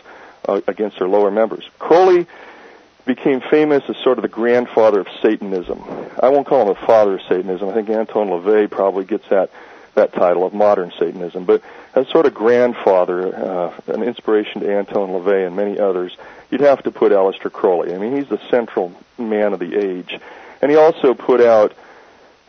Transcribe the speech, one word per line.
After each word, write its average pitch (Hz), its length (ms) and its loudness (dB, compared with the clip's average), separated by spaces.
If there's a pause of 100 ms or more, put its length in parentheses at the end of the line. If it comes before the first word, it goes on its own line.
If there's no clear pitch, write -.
(480)
uh, 98 180 -2
against 101 320 -6
their 92 100 -2
lower 101 220 2
members. 101 380 -2 (100)
Crowley 175 480 4 (800)
became 131 380 -2
famous 151 480 2
as 107 80 -6
sort 127 180 0
of 107 60 -6
the 104 60 -4
grandfather 113 720 2
of - 80 -10 (120)
Satanism. 98 600 -4 (360)
I 127 120 4
won't 143 160 2
call 131 160 2
him - 120 2
a - 120 -8
father 104 300 4
of 85 120 -8
Satanism. 95 400 -2
I 95 60 -8
think 110 160 -4
Anton 107 380 -2
LaVey 98 420 0
probably 95 340 -2
gets 101 240 -8
that, 95 220 0 (460)
that 104 180 2
title 90 320 2
of 92 80 -6
modern 104 440 2
Satanism. 90 460 -6
But 87 180 2 (320)
as 131 140 0
sort 165 160 2
of 123 80 2
grandfather, 104 1040 0
uh, 92 520 -6
an 110 140 -6
inspiration 110 600 -2
to 101 160 -4
Anton 101 320 -4
LaVey 92 360 0
and 87 100 -8
many 101 220 -4
others, 90 380 -2 (340)
you'd 127 100 -4
have 139 240 2
to 117 60 -2
put 107 200 2
Aleister 95 400 0
Crowley. 85 440 -2
I 92 40 -8
mean, 117 180 -4
he's 143 120 -6
the 104 200 -4
central 110 440 -2 (260)
man 107 340 -2
of 92 60 -6
the 87 180 -6
age. 92 440 -6 (420)
And 143 80 0
he 151 60 4
also 156 380 4
put 123 260 0
out 113 320 4 (760)